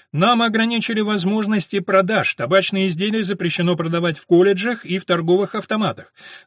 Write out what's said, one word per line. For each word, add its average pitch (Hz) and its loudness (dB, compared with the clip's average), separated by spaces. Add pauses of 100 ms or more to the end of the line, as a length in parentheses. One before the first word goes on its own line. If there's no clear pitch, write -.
(120)
«Нам 226 2
ограничили 226 0
возможности 208 0
продаж. 190 0
Табачные 190 0
изделия 202 -2
запрещено 175 -2
продавать 165 -2
в - -18
колледжах 196 2
и 180 -4
в - -10
торговых 175 0
автоматах. 190 -4 (340)